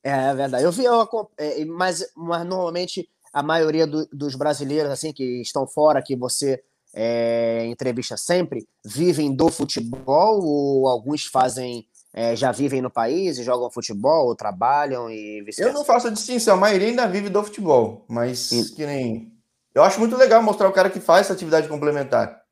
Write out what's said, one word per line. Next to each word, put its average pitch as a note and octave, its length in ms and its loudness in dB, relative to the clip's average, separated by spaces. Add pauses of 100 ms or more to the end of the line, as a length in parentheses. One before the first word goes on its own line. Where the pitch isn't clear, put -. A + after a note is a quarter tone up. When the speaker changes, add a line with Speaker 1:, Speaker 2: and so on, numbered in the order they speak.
Speaker 1:
É, C#3 80 -4 (180)
é C#3 40 0
verdade. C3 300 -2
Eu F3 80 4
vi, A#3 140 -2
eu A#3 160 4
acom-, G#3+ 260 -2 (100)
é, D3+ 280 -4
mas, F3 500 -4
mas E3+ 300 -4
normalmente F3 640 -4 (240)
a C#3+ 100 -2
maioria D#3 420 2
do, D3+ 260 -4
dos C#3+ 240 -6
brasileiros, D3 560 -2
assim, D3 220 -6
que B2 280 -6
estão C3 260 -4
fora, D3+ 340 4
que C3 140 -6
você, B2+ 480 -2 (300)
é, A#2 720 0
entrevista A#2+ 520 -6
sempre, F3 500 -2 (160)
vivem C#3+ 520 0
do D#3 140 4
futebol D3+ 920 0
ou C#3 440 2
alguns B2+ 380 -2
fazem, B2 600 -2 (280)
é, A#2 220 -2
já B2 160 0
vivem C3 300 -2
no B2+ 80 -4
país C#3+ 480 -2
e B2 60 -10
jogam B2 260 -2
futebol B2 580 0
ou A#2 80 0
trabalham B2 760 -2
e G#2+ 320 -12
vice-versa? F3+ 260 -2
Speaker 2:
Eu C#4+ 80 -4
não D4 80 -4
faço A#3+ 220 2
a - 40 0
distinção, A3+ 440 2
a - 40 0
maioria G3+ 280 4
ainda A#3+ 200 0
vive G3+ 220 -2
do G3+ 140 0
futebol, C#3+ 640 0
mas A#2+ 320 -4
Speaker 1:
Sim. - 340 -2
Speaker 2:
que D3+ 120 -8
nem, B2 460 -6 (440)
eu C#3+ 80 6
acho F#3+ 160 4
muito A3+ 180 0
legal A#3 240 8
mostrar G#3 260 2
o F#3+ 60 4
cara F#3+ 160 4
que F#3+ 100 -6
faz F#3 280 6
essa G3 60 -2
atividade D#3+ 340 0
complementar C#3+ 720 -2 (100)